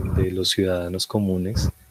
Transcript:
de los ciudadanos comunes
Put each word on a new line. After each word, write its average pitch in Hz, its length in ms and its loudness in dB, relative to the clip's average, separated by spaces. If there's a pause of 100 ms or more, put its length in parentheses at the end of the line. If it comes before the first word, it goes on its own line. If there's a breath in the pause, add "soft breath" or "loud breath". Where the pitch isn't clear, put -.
(160)
de 92 160 2
los 92 180 0
ciudadanos 90 580 0
comunes 95 640 0 (220)